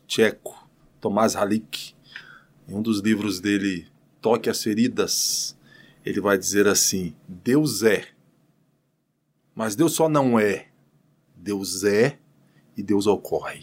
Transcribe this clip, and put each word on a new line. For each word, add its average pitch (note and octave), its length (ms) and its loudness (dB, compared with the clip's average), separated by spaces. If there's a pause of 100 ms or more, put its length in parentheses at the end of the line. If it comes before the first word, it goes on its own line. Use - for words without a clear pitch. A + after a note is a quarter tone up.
tcheco, - 640 -2 (340)
Tomás G#2+ 340 0
Halik. - 600 -4 (720)
Em F#2+ 80 -12
um G#2 80 -4
dos A2 160 0
livros G2+ 400 -2
dele, G2 480 -2 (340)
Toque A#2 260 0
as A2 140 -4
Feridas, - 960 -2 (480)
ele G2+ 160 -4
vai G2 160 4
dizer G2 300 2
assim: F#2 480 0 (120)
"Deus A#2+ 540 0
é, G#2 280 2 (1400)
mas A2 220 -6
Deus D#3 180 2
só D#3+ 160 2
não C3+ 300 4
é. G#2 280 0 (680)
Deus F#2+ 480 -6
é G#2+ 340 2 (600)
e G2+ 60 -8
Deus G2+ 240 0
ocorre." - 560 -2